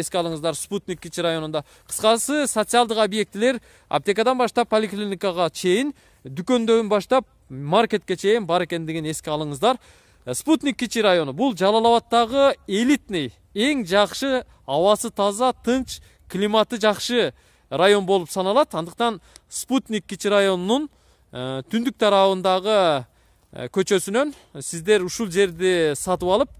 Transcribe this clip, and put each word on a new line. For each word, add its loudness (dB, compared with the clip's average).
эске -4
алыңыздар, -2
Спутник -8
Кичи -12
районунда. -4
Кыскасы, 0
социалдык 0
объектилер 0
аптекадан 0
баштап 0
поликлиникага -2
чейин, 0
дүкөндөн 0
баштап 2
маркетке 0
чейин 0
бар 0
экендигин -6
эске -8
алыңыздар. 0
Э, -4
Спутник 0
Кичи -6
району 2
бул -2
Жалал 2
Абадтагы 2
элитный, -2
эң 0
жакшы, 0
абасы 2
таза, 0
тынч, -2
климаты 0
жакшы 0
район 4
болуп 0
саналат. 0
Андыктан -4
Спутник -4
Кичи -6
районунун, 0
э, -8
түндүк -2
тарабындагы, 2
э, -10
көчөсүнөн 0
сиздер 0
ушул -6
жерди 0
сатып -4
алып, 2